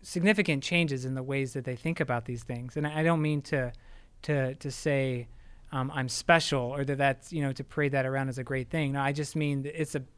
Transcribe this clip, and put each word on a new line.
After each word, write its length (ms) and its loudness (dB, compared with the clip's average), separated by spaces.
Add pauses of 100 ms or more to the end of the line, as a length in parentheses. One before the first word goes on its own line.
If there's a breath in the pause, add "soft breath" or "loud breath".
significant 600 2
changes 400 2
in 100 -2
the 80 -4
ways 300 -2
that 120 -4
they 120 -4
think 240 -2
about 240 0
these 180 -6
things. 340 -8
And 100 0
I 160 0
don't 200 4
mean 200 2
to, 280 0 (520)
to, 320 0
to 160 -8
say, 580 0 (440)
um, 220 -2
I'm 140 -2
special 540 4
or 220 -2
that 140 -2
that's, 340 2
you 100 0
know, 100 0
to 100 -8
parade 300 0
that 140 2
around 240 0
as 80 -6
a 40 -4
great 280 -4
thing. 220 0
No, 80 0
I 120 2
just 240 -2
mean 260 0
that 180 -6
it's 140 -4
a, 80 -2 (160)